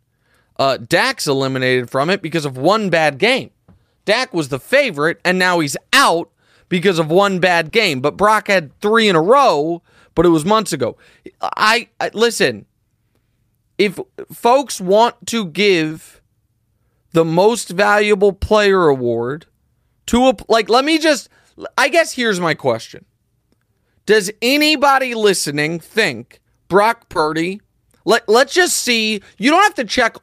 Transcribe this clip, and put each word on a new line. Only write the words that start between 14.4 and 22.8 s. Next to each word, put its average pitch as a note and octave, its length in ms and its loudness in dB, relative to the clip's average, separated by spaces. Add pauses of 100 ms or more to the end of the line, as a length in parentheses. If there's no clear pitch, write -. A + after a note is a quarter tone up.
want G#3 500 0
to A3+ 180 -4
give D#3+ 720 -2 (920)
the E3 120 2
most F#3 460 0
valuable G#3 640 2
player G3 540 2
award B2 580 -2 (600)
to B3 220 2
a, B3+ 80 0 (120)
like, A3+ 200 0
let B3 160 2
me D#4+ 140 0
just, D4+ 320 -2 (480)
I C4+ 100 2
guess D#4+ 240 0
here's A3 280 -2
my E3 120 -2
question. - 540 -6 (1000)